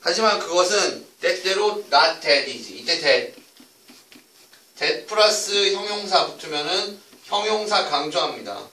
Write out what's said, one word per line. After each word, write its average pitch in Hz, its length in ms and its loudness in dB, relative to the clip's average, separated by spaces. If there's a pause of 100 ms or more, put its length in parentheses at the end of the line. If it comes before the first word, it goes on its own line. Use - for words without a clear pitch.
하지만 202 400 2
그것은 180 680 0 (240)
때때로 208 640 0
not - 280 4
that이지. 135 580 -2
이때 165 220 -4
that. 139 340 2 (1400)
that 226 280 -2
플러스 202 680 2
형용사 196 520 0
붙으면은 175 760 -6 (240)
형용사 208 640 -2
강조합니다. 127 840 -4